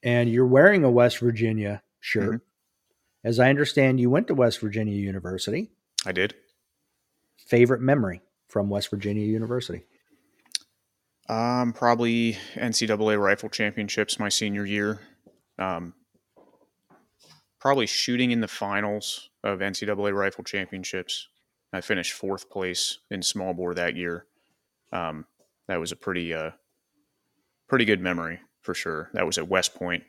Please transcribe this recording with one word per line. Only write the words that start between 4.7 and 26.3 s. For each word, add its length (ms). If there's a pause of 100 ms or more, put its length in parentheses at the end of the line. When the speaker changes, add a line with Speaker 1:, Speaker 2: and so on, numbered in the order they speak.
Speaker 1:
University. 760 (360)
Speaker 2:
I 60
did. 240 (1000)
Speaker 1:
Favorite 440
memory 400 (260)
from 220
West 200
Virginia 360
University? 580 (1400)
Speaker 2:
Um, 460
probably 640 (180)
N 180
C 120
double 240
A 80
rifle 320
championships 720
my 100
senior 360
year. 340 (600)
Um, 340 (1700)
probably 260
shooting 460
in 80
the 80
finals 840 (140)
of 180
N 120
C 120
double 220
A 60
rifle 300
championships. 840 (460)
I 80
finished 320
fourth 360
place 500 (120)
in 100
small 320
bore 220
that 200
year. 300 (680)
Um, 340 (420)
that 120
was 120
a 40
pretty, 380